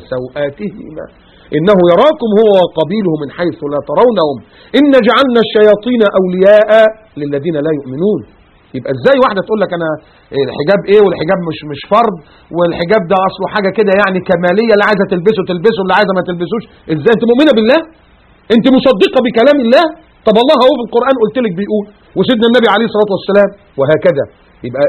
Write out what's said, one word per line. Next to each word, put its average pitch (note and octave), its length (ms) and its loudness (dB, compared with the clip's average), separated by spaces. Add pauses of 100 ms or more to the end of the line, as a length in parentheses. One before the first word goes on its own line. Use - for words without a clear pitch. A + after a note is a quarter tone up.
سوآتهما C#3+ 1000 -8 (460)
إنه F#3 340 2
يراكم A#3 480 2
هو G#3+ 220 4
وقبيله F3 600 -2
من D3 140 -10
حيث E3+ 320 -6
لا C#3+ 180 -6
ترونهم D#3+ 560 0 (360)
إن C#4 180 2 (100)
جعلنا A#3+ 400 2
الشياطين G#3+ 600 2 (100)
أولياء F#3+ 580 2 (420)
للذين C#3+ 440 -6
لا D3 180 -2
يؤمنون". D3 480 -4 (520)
يبقى B2+ 180 -8
إزاي F3 280 2
واحدة G#3 220 0
تقول A3 200 -6
لك F3+ 120 -2
أنا E3+ 160 -6 (420)
الحجاب C#3 540 -2
إيه G#3 160 4
والحجاب F3+ 400 0
مش، D#3+ 240 -8
مش D3 200 -12
فرض، G#3+ 300 0 (360)
والحجاب F3 540 -2
ده F#3 140 0
أصله F#3 280 -4
حاجة G3 220 -4
كده G3 260 0
يعني G3 240 0
كمالية، F3+ 540 0
اللي G3+ 140 4
عايزة G3 180 0
تلبسه F#3 380 -2
تلبسه، F3+ 380 -2
اللي F#3 140 0
عايزة G3 180 0
ما F3+ 100 -2
تلبسوش؟ F3 400 -6 (240)
إزاي D#3 260 0
أنت A3+ 120 0
مؤمنة B3+ 280 4
بالله؟ A3+ 260 2 (720)
أنت A3+ 200 2
مصدقة C4 520 2
بكلام B3 380 2
الله؟ C4 260 2 (400)
طب G#3 120 2
الله C4 200 4
هو B3+ 160 4
في A#3+ 100 -4
القرآن A#3+ 340 -2
قلت A3 200 -2
لك A3+ 160 -2
بيقول، G3+ 320 -4 (300)
وسيدنا A3 320 0
النبي A#3 220 4
عليه G#3 180 0
الصلاة G#3 240 -2
والسلام، G3 380 0 (260)
وهكذا. D3 500 0 (380)
يبقى B2 260 -4